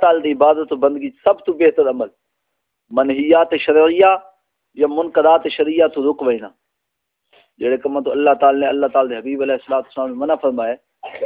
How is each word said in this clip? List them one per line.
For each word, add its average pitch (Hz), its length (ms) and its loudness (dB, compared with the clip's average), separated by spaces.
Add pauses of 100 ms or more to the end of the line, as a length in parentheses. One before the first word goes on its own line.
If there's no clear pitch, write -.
تعالیٰ 165 220 2
دی 151 80 -2
عبادت 147 420 2
و - 20 -4
بندگی 139 340 -2
سب - 360 -2
تو - 80 -4
بہتر 151 360 2
عمل 123 180 -6 (840)
منہیات 139 580 0 (120)
شرعیہ 170 580 2 (560)
یا 147 140 0
منکرات 160 540 2 (100)
شرعیہ 156 360 0
تو 143 240 -2
رک 143 100 -8
وینا۔ 113 280 -4 (1080)
جڑے 123 200 -2
کم 139 260 -6
تو 123 80 -4
اللہ 143 280 2
تعالیٰ 139 220 4
نے، 139 60 -2
اللہ 139 200 -2
تعالیٰ 131 240 0
دے 117 60 -8
حبیب 135 240 -8
علیہ 135 120 -2
الصلوۃ 135 240 -4
والسلام 131 300 -8
نے 123 80 -10
منع 147 200 -2
فرمایا، 123 400 -4 (500)